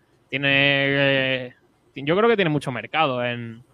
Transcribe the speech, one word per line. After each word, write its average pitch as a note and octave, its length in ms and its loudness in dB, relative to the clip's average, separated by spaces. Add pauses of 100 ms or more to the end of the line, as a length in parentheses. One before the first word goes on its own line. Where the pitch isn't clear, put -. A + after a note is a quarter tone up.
(280)
tiene, C#3 200 -2
eh, C#3 1040 2 (380)
ti-, C3+ 120 -12
yo D#3 120 0
creo A3 120 4
que A#3 80 2
tiene F#3 140 2
mucho C#3+ 220 -2
mercado B2 520 -2
en A#2+ 380 -6 (100)